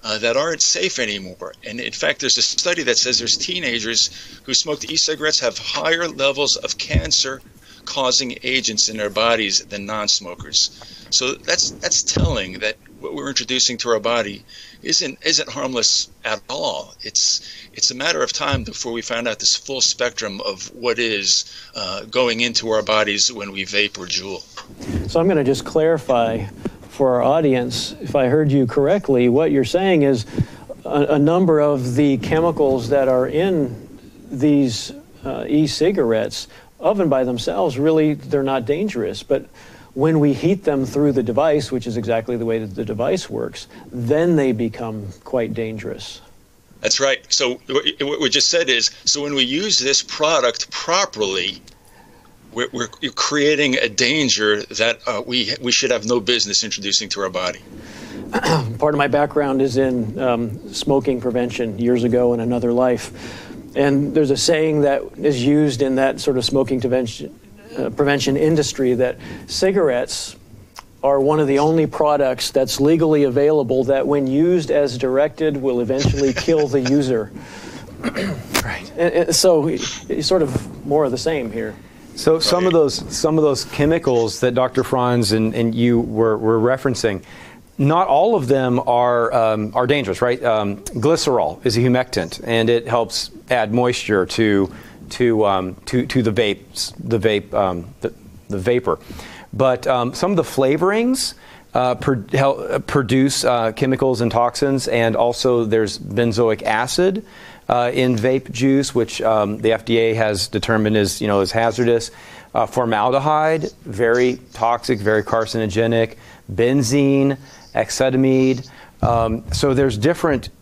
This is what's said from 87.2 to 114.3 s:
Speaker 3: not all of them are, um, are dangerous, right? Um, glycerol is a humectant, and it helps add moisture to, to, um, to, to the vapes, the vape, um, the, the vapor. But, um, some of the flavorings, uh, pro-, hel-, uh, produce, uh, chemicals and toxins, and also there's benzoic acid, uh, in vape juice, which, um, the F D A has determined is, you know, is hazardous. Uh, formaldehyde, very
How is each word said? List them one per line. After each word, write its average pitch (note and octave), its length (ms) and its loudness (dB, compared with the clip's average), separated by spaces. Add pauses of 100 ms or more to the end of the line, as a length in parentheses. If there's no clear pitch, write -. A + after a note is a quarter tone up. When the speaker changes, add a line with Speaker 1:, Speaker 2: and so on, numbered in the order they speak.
Speaker 3:
not D#3+ 320 2
all F#3 260 4
of C#3 140 0
them C3 360 2
are, A#2+ 480 2
um, A2 400 2
are B2 140 0
dangerous, B2+ 340 0
right? B2 220 0
Um, G#2+ 340 2
glycerol A#2+ 880 0
is A#2 120 2
a - 20 2
humectant, B2 640 0
and A2+ 240 2
it A#2 200 2
helps A#2 420 -2 (180)
add A2 240 0
moisture A#2 520 2
to, G2+ 440 2 (420)
to, A2+ 340 2
um, F#2+ 300 0 (100)
to, B2 220 0
to B2+ 140 0
the A2 120 2
vapes, - 640 -2
the A2+ 180 -2
vape, G#2 360 0
um, F#2 340 -2 (140)
the, - 120 -6 (360)
the G2+ 100 -6
vapor. G#2 400 0 (540)
But, B2 340 2
um, B2 260 0
some F#3 180 -2
of F#3+ 60 2
the D#3 60 2
flavorings, G3 920 0 (380)
uh, B2 220 2
pro-, B2 380 0
hel-, C#3 260 2 (100)
uh, C#3 100 -2
produce, C3+ 640 0
uh, A#2 260 2
chemicals C3 480 0
and A#2 100 2
toxins, A#2+ 600 0
and A#2 260 2
also A#2+ 480 2
there's G#2+ 340 0
benzoic A2 640 0
acid, D3+ 640 0 (440)
uh, A#2+ 240 2
in B2+ 240 2
vape C3 340 0
juice, C3+ 420 2
which, A#2 280 -2
um, G#2+ 380 0
the A2 120 2
F A2 140 -2
D A2+ 120 2
A A2+ 180 4
has G#2+ 340 0
determined A2 480 2
is, G2+ 240 2
you A2 60 -2
know, G2+ 140 4
is F2+ 100 0
hazardous. A#2 600 2 (420)
Uh, A2+ 120 2
formaldehyde, C#3 1040 0 (140)
very A#2+ 540 2 (140)